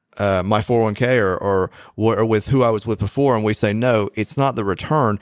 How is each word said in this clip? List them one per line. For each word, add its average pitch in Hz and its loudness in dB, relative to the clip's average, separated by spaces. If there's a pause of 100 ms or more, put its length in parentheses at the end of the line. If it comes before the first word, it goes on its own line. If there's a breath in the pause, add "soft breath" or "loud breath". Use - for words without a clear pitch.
(180)
uh, 98 0
my 104 0
four 117 0
oh 113 2
one 104 -2
K 123 0
or, 95 0
or, 95 0 (240 loud breath)
or 110 0
with 110 0
who 131 2
I 117 2
was 110 -4
with 110 -2
before." 127 0
And 107 0
we 107 2
say, 104 0
"No, 113 0
it's - -4
not 139 0
the 110 -4
return. 107 0